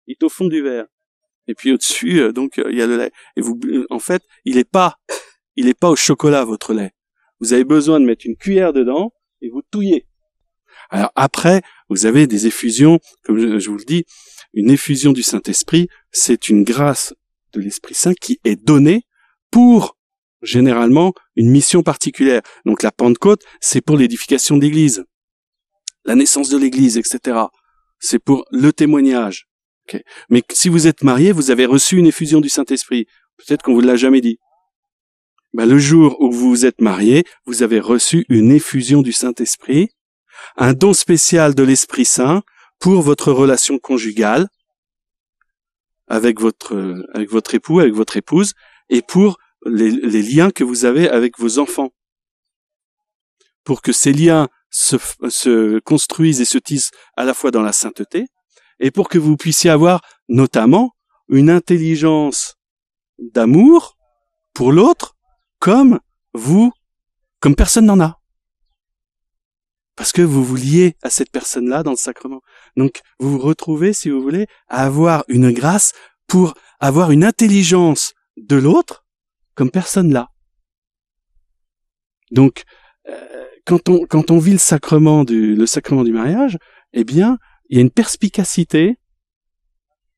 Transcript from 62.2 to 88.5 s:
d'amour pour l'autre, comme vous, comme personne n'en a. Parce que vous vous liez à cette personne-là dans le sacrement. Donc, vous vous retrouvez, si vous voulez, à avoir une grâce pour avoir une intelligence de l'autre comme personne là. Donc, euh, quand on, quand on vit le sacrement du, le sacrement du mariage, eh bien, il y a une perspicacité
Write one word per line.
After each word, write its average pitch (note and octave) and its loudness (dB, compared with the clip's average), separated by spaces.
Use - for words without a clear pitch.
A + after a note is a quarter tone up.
d'amour F3 4
pour B2 -2
l'autre, G#3+ 2
comme A#3 4
vous, F3 0
comme D3 2
personne A3 2
n'en G3 4
a. D#3+ -2
Parce - -8
que F3 0
vous C#3 2
vous B2+ -4
liez D#3 2
à - -10
cette - -4
personne-là B2+ -6
dans D3 -6
le A#2+ -6
sacrement. C3 -12
Donc, C3+ -2
vous C3+ -4
vous C#3 -2
retrouvez, D#3+ -2
si - -8
vous C3+ -4
voulez, D#3+ -4
à C3 -4
avoir D3+ 0
une B2 2
grâce D3 -2
pour F3+ 2
avoir D3+ 0
une D3+ 4
intelligence F#3 0
de C#3+ -2
l'autre E3 0
comme B2 -2
personne F3+ 0
là. B2 -2
Donc, C3 2
euh, - -18
quand F3 0
on, F3 2
quand D#3 -2
on E3 4
vit E3+ 2
le F#3+ 2
sacrement D3+ 2
du, A2 0
le A2 2
sacrement C3+ -2
du A2+ 0
mariage, E3+ -2
eh A#2+ -2
bien, F#3+ 0
il C3 -2
y - 4
a - 6
une B2+ 4
perspicacité G3 -2